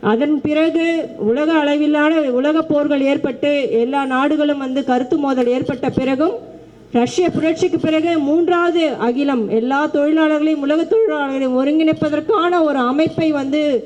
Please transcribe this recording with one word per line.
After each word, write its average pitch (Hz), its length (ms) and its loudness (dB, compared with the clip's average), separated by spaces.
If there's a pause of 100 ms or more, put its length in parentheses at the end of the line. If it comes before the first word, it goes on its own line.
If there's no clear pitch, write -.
(120)
அதன் 294 240 2 (120)
பிறகு 320 380 0 (440)
உலக 302 200 0 (120)
அளவிலான 294 500 2 (280)
உலக 311 220 2 (100)
போர்கள் 294 400 2
ஏற்பட்டு 277 400 -2 (320)
எல்லா 277 180 -2 (140)
நாடுகளும் 294 500 0
வந்து 262 240 -4
கருத்து 254 340 0
மோதல் 254 320 0
ஏற்பட்ட 262 320 -4 (120)
பிறகும் 269 360 0 (640)
ரஷ்ய 247 280 2 (100)
புரட்சிக்கு 330 480 0
பிறகு 320 260 0 (160)
மூன்றாவது 339 560 2 (240)
அகிலம், 262 360 0 (160)
எல்லா 262 200 0 (160)
தொழிலாளர்களையும், 302 720 2
உலக 302 140 0 (120)
தொழிலாளர்களையும் 277 680 0
ஒருங்கிணைப்பதற்கான 311 1080 0
ஒரு 269 100 0 (120)
அமைப்பை 320 380 0 (120)
வந்து 277 220 -2 (240)